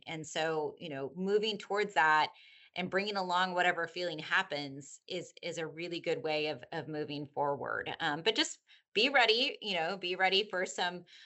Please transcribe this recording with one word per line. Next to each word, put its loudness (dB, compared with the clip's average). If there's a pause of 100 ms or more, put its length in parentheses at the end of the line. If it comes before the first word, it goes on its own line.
and -8
so, -2
you -10
know, -6
moving 2
towards -2
that 6 (480)
and -4
bringing 0
along 2
whatever 2
feeling -4
happens -2
is, -8
is -6
a -4
really -6
good -2
way 0
of, -6
of -6
moving -6
forward. -2
Um, -2
but 2
just 0 (340)
be 4
ready, 4
you -4
know, 0
be -4
ready 4
for -2
some, -4 (220)